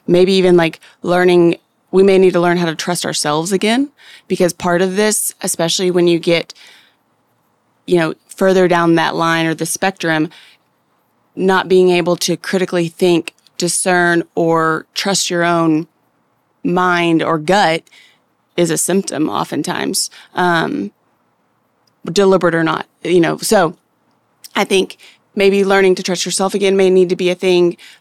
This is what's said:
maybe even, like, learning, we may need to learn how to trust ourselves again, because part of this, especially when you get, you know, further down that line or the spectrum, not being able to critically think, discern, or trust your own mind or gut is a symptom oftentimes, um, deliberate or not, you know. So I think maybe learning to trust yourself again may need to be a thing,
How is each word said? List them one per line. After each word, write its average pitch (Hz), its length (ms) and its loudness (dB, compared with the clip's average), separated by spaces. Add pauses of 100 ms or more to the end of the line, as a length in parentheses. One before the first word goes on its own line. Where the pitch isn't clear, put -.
maybe 180 240 4
even, 185 240 4
like, 165 240 0 (220)
learning, 175 560 2 (340)
we 190 100 2
may 190 160 4
need 185 140 4
to 175 80 0
learn 175 160 2
how 175 100 -2
to 160 80 -2
trust 175 320 -6
ourselves 160 460 -4
again, 226 400 -2 (380)
because 175 240 0
part 175 280 -2
of 190 140 -2
this, 214 460 -2
especially 180 500 -4
when 175 160 2
you 170 100 2
get, 165 360 -2 (1300)
you 175 120 0
know, 160 160 0 (120)
further 185 440 2
down 170 260 2
that 160 200 0
line 165 300 -2
or 160 80 -2
the 160 120 -8
spectrum, 165 640 -4 (1040)
not 185 320 0
being 185 220 4
able 175 260 0
to 170 220 -4
critically 180 500 -4
think, 175 460 0 (240)
discern, 175 680 0 (100)
or 160 600 0
trust - 360 -4
your 175 140 -2
own 165 440 0 (760)
mind 175 580 0
or 160 160 -2
gut 165 460 0 (720)
is 170 160 0
a 147 60 -2
symptom 175 520 -2
oftentimes, 156 800 -6 (260)
um, 175 540 -2 (1160)
deliberate 185 500 2
or 165 80 0
not, 160 240 -4 (160)
you 175 160 2
know. 156 180 0
So 180 400 0 (800)
I 214 80 0
think - 340 -2 (360)
maybe 196 300 2
learning 196 300 4
to 196 80 -8
trust 180 240 -6
yourself 190 300 -4
again 196 200 0
may 190 140 4
need 185 200 4
to 180 60 -2
be 180 140 -2
a 180 60 -2
thing, 175 420 0 (240)